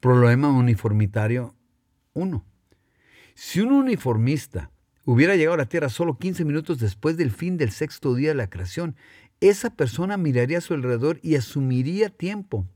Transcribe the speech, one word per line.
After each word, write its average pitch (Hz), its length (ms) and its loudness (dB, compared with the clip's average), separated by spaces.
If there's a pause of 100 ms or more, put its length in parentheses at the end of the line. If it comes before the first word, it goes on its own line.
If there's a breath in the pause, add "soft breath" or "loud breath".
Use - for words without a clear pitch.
Problema 123 480 6
uniformitario 113 1040 0 (580)
uno. 170 320 -6 (880 soft breath)
Si - 260 -4
un 240 100 2
uniformista 135 1000 0 (360)
hubiera 147 320 4
llegado 160 160 2
a 175 40 0
la 120 120 -2
Tierra 151 180 -2
solo 156 320 -4
quince 180 240 -4
minutos 156 340 -4
después 117 380 -2
del 160 160 -2
fin 175 260 -4
del 127 140 -2
sexto - 420 -4
día 139 160 0
de 156 60 -2
la 110 140 -4
creación, 117 480 -8 (420 soft breath)
esa 202 320 2
persona 175 460 -2
miraría 143 420 0
a - 20 -6
su 170 140 -6
alrededor 127 480 -2
y 156 100 0
asumiría 139 760 0
tiempo. 180 680 -6